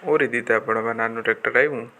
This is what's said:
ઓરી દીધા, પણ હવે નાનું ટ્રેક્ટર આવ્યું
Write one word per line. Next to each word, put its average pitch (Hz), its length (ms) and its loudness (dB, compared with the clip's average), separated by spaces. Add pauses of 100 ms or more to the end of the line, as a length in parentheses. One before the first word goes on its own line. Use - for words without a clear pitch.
ઓરી 147 300 2
દીધા, 117 260 2
પણ 110 220 -2
હવે 113 120 -2
નાનું 113 280 -4
ટ્રેક્ટર 113 340 0
આવ્યું 127 320 0 (120)